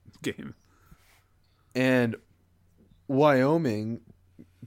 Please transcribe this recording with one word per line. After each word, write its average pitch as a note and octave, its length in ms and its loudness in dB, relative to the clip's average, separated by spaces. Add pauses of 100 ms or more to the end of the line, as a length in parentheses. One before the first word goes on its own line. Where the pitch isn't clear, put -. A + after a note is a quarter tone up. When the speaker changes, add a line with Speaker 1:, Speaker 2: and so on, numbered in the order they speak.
(220)
Speaker 1:
game. - 320 -10 (1200)
Speaker 2:
And B2+ 440 0 (920)
Wyoming C3+ 920 0 (640)